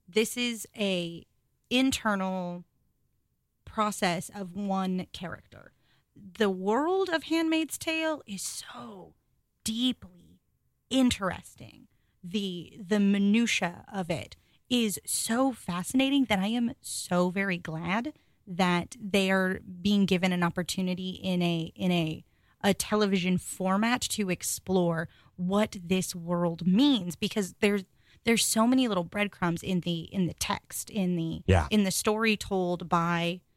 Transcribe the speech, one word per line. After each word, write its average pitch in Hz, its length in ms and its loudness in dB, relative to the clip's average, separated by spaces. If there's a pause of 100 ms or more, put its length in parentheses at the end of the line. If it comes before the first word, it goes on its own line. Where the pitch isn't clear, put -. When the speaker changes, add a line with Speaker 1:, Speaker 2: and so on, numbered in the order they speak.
Speaker 1:
this 214 280 0
is 240 300 -4 (100)
a 175 500 -2 (420)
internal 190 960 0 (1000)
process 196 720 -2
of 190 200 -10
one 190 580 -2
character. - 600 -14 (440)
The 202 340 -2
world 277 600 0
of 320 140 -4
Handmaid's 320 520 0
Tale 320 500 -4
is 196 140 -10
so 202 720 -14 (500)
deeply 180 760 -4 (500)
interesting. - 1000 0 (340)
The, 180 640 -6
the 208 140 4
minutia 202 920 4
of 180 180 -4
it 131 260 -6 (340)
is 226 340 0
so 254 480 0
fascinating 262 760 0
that 208 120 2
I 190 80 0
am 233 340 0
so 180 500 0
very 190 280 -2
glad 175 540 -4 (340)
that 175 540 0
they 190 300 2
are 190 300 2 (220)
being 202 240 4
given 185 260 2
an 180 100 0
opportunity 185 680 -2
in 180 320 -2
a, 170 320 0
in 190 160 0
a, 165 340 0 (380)
a 202 120 4
television 190 600 2
format 208 680 0
to 196 280 -2
explore 170 760 0 (280)
what 196 480 0
this 185 300 -2
world 170 520 -2
means, 196 500 4
because 196 440 -4
there's, 202 240 2 (400)
there's 233 200 4
so 220 220 2
many 254 200 4
little 190 180 0
breadcrumbs 175 580 -2
in 185 180 0
the, 165 220 -2 (100)
in 185 140 0
the 170 80 -4
text, - 560 -6
in 180 260 0
the, 165 300 -4
Speaker 2:
Yeah. 85 240 6
Speaker 1:
in 214 140 4
the 190 60 0
story 214 460 2
told 180 520 -2
by 170 520 0 (160)